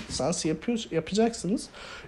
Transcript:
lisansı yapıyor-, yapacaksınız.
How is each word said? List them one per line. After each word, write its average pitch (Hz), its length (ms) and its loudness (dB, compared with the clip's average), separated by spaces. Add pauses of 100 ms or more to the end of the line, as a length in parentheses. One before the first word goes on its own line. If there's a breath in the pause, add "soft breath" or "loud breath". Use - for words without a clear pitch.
lisansı - 380 0
yapıyor-, 220 440 0
yapacaksınız. 208 800 2 (380 loud breath)